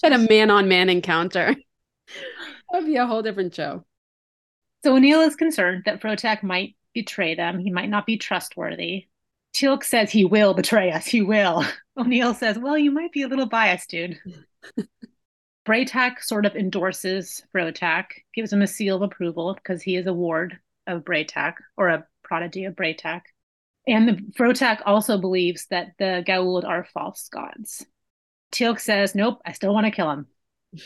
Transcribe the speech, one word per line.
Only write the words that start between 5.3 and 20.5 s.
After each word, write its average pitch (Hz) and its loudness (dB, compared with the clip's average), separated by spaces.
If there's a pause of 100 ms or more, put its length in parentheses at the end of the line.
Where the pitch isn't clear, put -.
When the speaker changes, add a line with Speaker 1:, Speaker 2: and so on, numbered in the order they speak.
Speaker 2:
concerned 196 0
that 208 -2
Frotak 214 -2
might 185 -4 (180)
betray 180 -4
them. 175 -2
He 185 -4
might 180 -2
not 208 -2
be 214 -2
trustworthy. 175 -6 (480)
Teal'c 269 2
says, 220 0
"He 208 6
will 202 6
betray 190 2
us. 156 -6
He 220 2
will." 185 2 (160)
<laughs> - -18
O'Neill 240 0
says, 226 -2
"Well, 277 -2
you 294 4
might 330 -4
be 285 -4
a 262 -6
little 269 -2
biased, 208 0
dude." 175 -8 (580)
<laughs> 208 -6 (800)
Bra'tac 247 0
sort 208 -2
of 202 -2
endorses 185 -4 (140)
Frotak, 170 -2 (300)
gives 226 -6
him 202 4
a 196 4
seal 196 -2
of 185 -6
approval 175 -4
because 180 -8
he 185 -2
is 180 -4
a 190 0
ward 170 -4 (280)